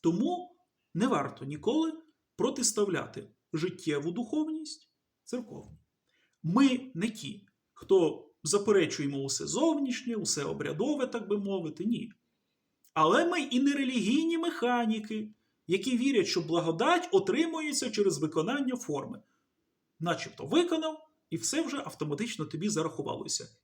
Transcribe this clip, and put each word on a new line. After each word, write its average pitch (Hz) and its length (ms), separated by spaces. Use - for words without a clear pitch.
Тому 294 540
не 190 120
варто 139 380
ніколи 262 480
протиставляти 175 920
життєву 156 580
духовність 311 800
церковній. - 540
Ми 247 520
не 196 160
ті, 113 360
хто - 560
заперечуємо 160 760
усе 135 280
зовнішнє, 254 680
усе 165 280
обрядове, 165 600
так 220 220
би 208 100
мовити, 185 460
ні. - 280
Але 202 320
ми 349 140
і 247 200
не 285 120
релігійні 277 680
механіки, 233 960
які 196 300
вірять, 247 300
що - 140
благодать 165 720
отримується 311 800
через 196 280
виконання 233 580
форми. - 460
Начебто 160 460
виконав, 320 640
і 165 60
все 302 260
вже 277 160
автоматично 151 680
тобі 160 240
зарахувалося. - 800